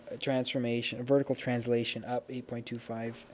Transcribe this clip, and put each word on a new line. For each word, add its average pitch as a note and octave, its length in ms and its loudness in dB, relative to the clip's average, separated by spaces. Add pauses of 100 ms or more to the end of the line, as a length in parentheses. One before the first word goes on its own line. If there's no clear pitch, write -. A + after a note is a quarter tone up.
(120)
a A#2+ 40 -8
transformation, A#2+ 840 0
a - 20 -6
vertical C3+ 320 6
translation A#2 720 0
up B2 240 -2
eight B2+ 180 -8
point A#2 200 -8
two A#2+ 120 -6
five A2+ 560 -8